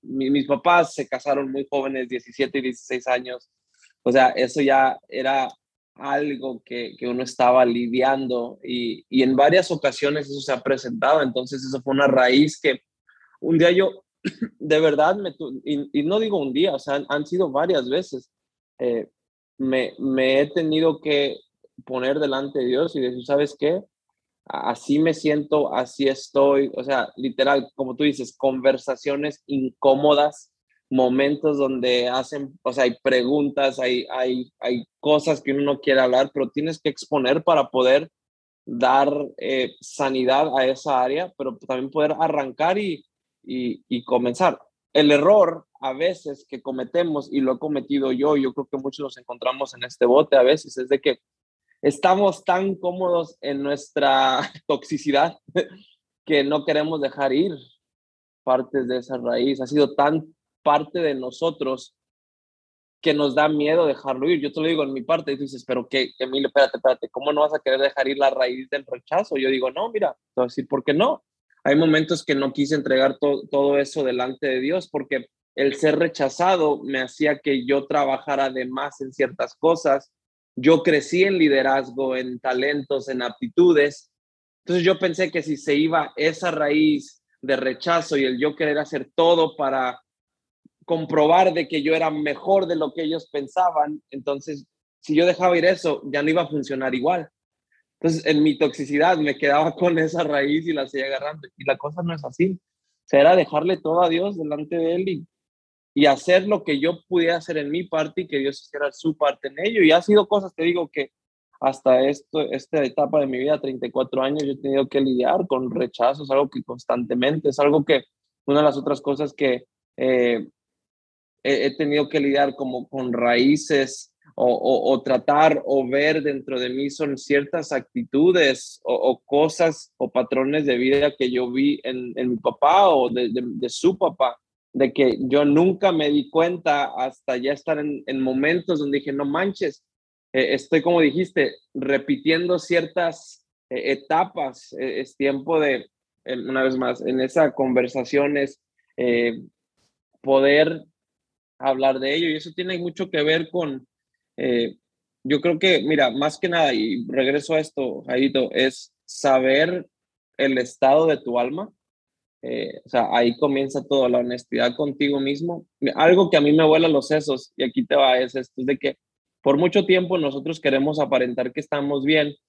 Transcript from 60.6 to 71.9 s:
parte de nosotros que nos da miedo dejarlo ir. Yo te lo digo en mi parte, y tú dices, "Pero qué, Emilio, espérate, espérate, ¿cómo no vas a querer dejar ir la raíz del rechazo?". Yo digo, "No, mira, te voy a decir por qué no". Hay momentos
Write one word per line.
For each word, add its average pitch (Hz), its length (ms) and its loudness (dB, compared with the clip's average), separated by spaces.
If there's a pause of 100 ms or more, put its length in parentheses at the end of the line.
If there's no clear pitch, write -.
parte 151 360 0
de 151 160 -2
nosotros 131 800 -6 (1040)
que 160 120 2
nos 143 220 0
da 151 120 4
miedo 156 380 2
dejarlo 135 440 -2
ir. 170 120 0
Yo 143 100 -6
te 151 80 -8
lo 156 80 -2
digo 160 160 0
en 139 80 -4
mi 135 100 -8
parte, 147 300 -2
y 135 60 -4
tú 143 60 -8
dices, 131 220 -12
"Pero 123 220 -4
qué, 131 320 -2
Emilio, 131 280 -2
espérate, 135 300 2
espérate, 127 320 0
¿cómo 139 220 -4
no 151 100 0
vas 151 120 2
a 151 60 -2
querer 131 200 0
dejar 135 280 0
ir 135 100 -2
la 139 140 2
raíz 131 380 -4
del 143 160 -6
rechazo?". 156 520 -4
Yo 131 120 0
digo, 131 220 0
"No, 196 200 -6
mira, 202 220 -2
te - 60 -20 (160)
voy 127 80 0
a 123 40 0
decir 131 200 -8
por 135 160 -4
qué 143 100 0
no". 180 300 0 (400)
Hay 139 120 4
momentos 156 500 2